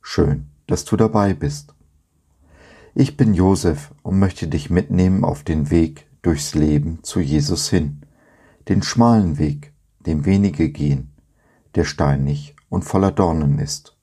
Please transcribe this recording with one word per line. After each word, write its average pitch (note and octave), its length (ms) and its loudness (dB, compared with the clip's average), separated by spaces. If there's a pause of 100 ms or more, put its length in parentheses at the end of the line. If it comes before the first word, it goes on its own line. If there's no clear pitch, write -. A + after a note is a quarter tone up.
Schön, - 480 -2 (180)
dass - 200 -4
du A2 100 -2
dabei G#2 380 2
bist. - 400 -8 (1200)
Ich - 240 0
bin A2 160 4
Josef - 580 0 (100)
und G2 160 -2
möchte F#2 300 0
dich - 220 -4
mitnehmen F#2 560 2
auf - 160 -4
den D2+ 280 -2
Weg D#2+ 380 0 (140)
durchs D#2+ 320 -2
Leben D#2 480 0
zu - 180 -6
Jesus D2+ 480 -2
hin. D2+ 320 -2 (680)
Den F#2+ 160 0
schmalen A2+ 540 2
Weg, D2 380 -4 (260)
den D#2 240 -4
wenige F#2+ 460 2
gehen, C#2+ 440 -4 (600)
der - 100 2
steinig C#2 720 -2 (140)
und F#2 160 -4
voller F#2+ 260 2
Dornen D#2 460 0
ist. - 440 -10